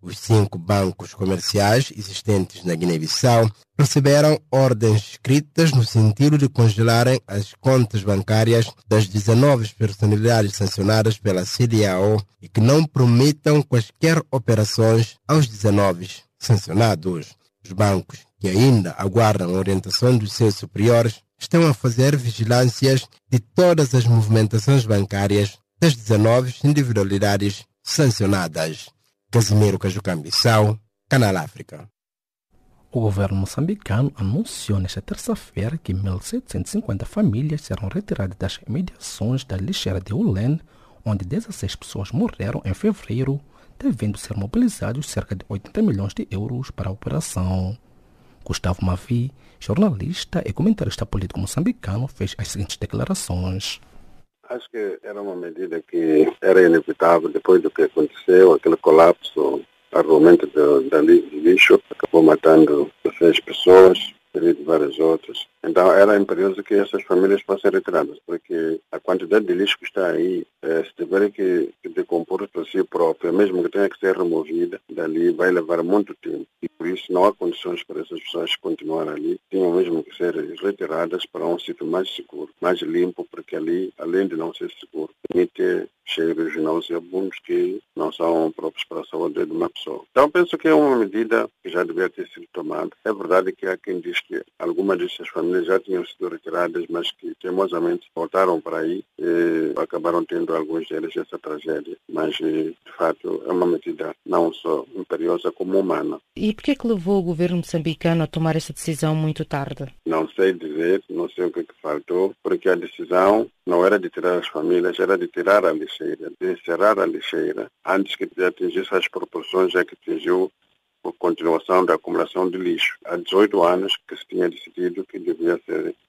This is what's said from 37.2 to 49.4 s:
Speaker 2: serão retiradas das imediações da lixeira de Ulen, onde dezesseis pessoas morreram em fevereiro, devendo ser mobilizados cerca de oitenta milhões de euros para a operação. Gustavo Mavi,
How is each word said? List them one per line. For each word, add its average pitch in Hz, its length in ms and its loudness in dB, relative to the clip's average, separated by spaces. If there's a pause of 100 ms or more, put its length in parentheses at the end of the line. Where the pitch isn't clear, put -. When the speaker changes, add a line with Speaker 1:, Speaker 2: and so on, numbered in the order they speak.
Speaker 2:
serão 101 260 -8
retiradas 101 500 -6
das - 300 -8
imediações 127 800 -6
da 98 100 -8
lixeira 92 460 -6
de 101 120 -10
Ulen, 135 460 -2 (460)
onde 104 180 -4
dezesseis 127 540 -8
pessoas - 340 -10
morreram 135 540 -4
em 95 80 -4
fevereiro, 135 680 -4 (400)
devendo 113 380 -4
ser - 180 -10
mobilizados 123 760 -4
cerca - 240 -6
de 92 140 -12
oitenta - 340 -6
milhões 101 320 0
de - 160 -8
euros 123 400 -6
para 95 200 -8
a 95 40 -6
operação. 92 840 -4 (680)
Gustavo - 400 -4
Mavi, 120 480 -4 (300)